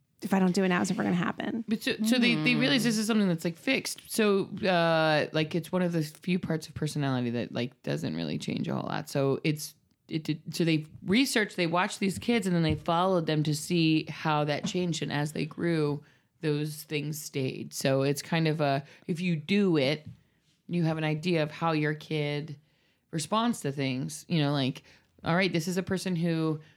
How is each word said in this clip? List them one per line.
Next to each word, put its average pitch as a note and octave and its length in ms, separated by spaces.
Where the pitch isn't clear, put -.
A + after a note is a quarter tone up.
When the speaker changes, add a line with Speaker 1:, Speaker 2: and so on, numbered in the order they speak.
Speaker 1:
"If - 140
I F#3+ 60
don't F#3 140
do G3 100
it F#3 40
now, F3+ 140
it's F#3 80
never F#3 120
gonna G3 120
happen." - 540
Speaker 2:
But G#3+ 140
so, C4 100
so A#3+ 140
they, A#3+ 160
they B3 200
realize B3+ 280
Speaker 3:
Hmm. A#3+ 60
Speaker 2:
this A3 100
is G#3+ 80
something G#3+ 220
that's, E3 180
like, E3+ 120
fixed. - 500
So, G3+ 420
uh, D#3+ 680
like, D#3 220
it's E3+ 180
one F#3 80
of F3 120
the E3 100
few F3+ 360
parts D#3+ 300
of - 60
personality C#3 560
that, A#2 220
like, B2 300
doesn't C#3+ 320
really D#2+ 220
change - 320
a C#3 60
whole - 140
lot. - 200
So C#3 360
it's, D3+ 300
it D#3 160
did, D3+ 160
so F3 100
they D#3 200
researched, A3 500
they F3 100
watched F3 340
these F#3 180
kids, A#3 280
and F3+ 80
then E3+ 80
they D#3 120
followed E3+ 520
them D3+ 180
to D3+ 100
see D#3+ 560
how D3+ 340
that D3 220
changed. F3+ 360
And - 100
as D3 200
they D#3+ 140
grew, D3+ 560
those D3+ 400
things D3+ 400
stayed. - 500
So C3+ 300
it's C#3 180
kind E3 280
of D#3 120
a, C#3+ 240
if F3 140
you F3+ 160
do F#3 420
it, C#3+ 280
you F3 160
have D#3+ 140
an D#3 60
idea D#3 380
of D3+ 80
how E3 220
your D3+ 220
kid D3 640
responds A3 480
to C#3 120
things. C3+ 560
You D#3+ 140
know, C#3+ 100
like, C#3 300
all E3 100
right, F#3 180
this E3+ 160
is F3+ 100
a F#3 40
person F#3 340
who D#3+ 440